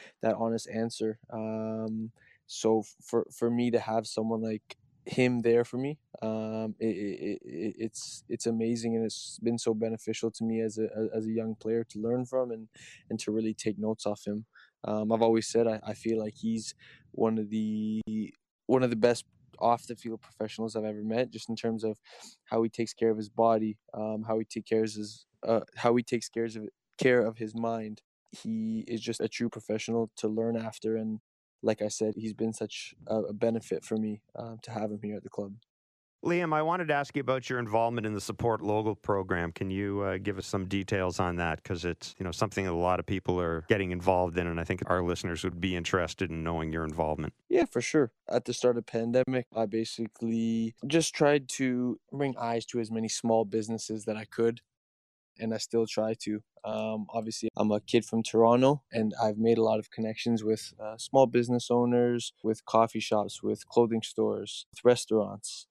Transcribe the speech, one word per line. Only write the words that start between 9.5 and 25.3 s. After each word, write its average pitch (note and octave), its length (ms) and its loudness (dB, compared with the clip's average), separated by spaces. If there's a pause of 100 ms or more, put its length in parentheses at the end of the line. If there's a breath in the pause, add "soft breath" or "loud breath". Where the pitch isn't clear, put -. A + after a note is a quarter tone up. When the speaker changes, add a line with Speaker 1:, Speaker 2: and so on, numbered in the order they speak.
Speaker 1:
so A2+ 160 0
beneficial A2 580 -4
to - 140 -6
me A2+ 160 0
as A2 160 -4
a, A2 60 0
a, A2 340 -2
as A2 80 -2
a A2 60 -4
young A2+ 240 -4
player A2+ 280 -2
to A2 160 -14
learn A#2+ 260 0
from B2+ 260 -2
and, A2 180 -10 (400 loud breath)
and A2 100 -2
to - 120 -4
really A2 220 0
take G#2+ 240 -4
notes G#2+ 280 -2
off G#2 200 -4
him. G#2 200 -6 (400 soft breath)
Um, G#2+ 260 0
I've A2+ 100 4
always A2+ 260 4
said A#2 200 4
I, A2 180 -2
I A2 80 -4
feel A2+ 260 -2
like G#2+ 180 -6
he's A2+ 360 -4 (380 loud breath)
one A2+ 260 2
of G#2+ 120 -2
the, G#2+ 520 -2 (680)
one B2+ 160 6
of B2 80 4
the A#2+ 40 -2
best A#2 300 4 (340)
off A#2+ 280 2
the A#2+ 100 -8
field A2+ 240 -8
professionals A2 560 -6
I've G#2+ 80 -4
ever G#2+ 180 -6
met, A#2 280 0
just A2+ 180 -10
in A#2 80 -4
terms A2+ 260 -4
of A2 160 -2 (460 loud breath)
how A2+ 180 0
he A2+ 60 0
takes A2+ 240 -4
care A2+ 160 2
of A2 80 2
his G#2+ 120 -6
body, A2 480 4 (160)
um, A2 320 -4
how A2 140 0
he A2+ 60 -4
take - 220 -10
cares A2 280 2
his, G#2+ 300 -12 (200)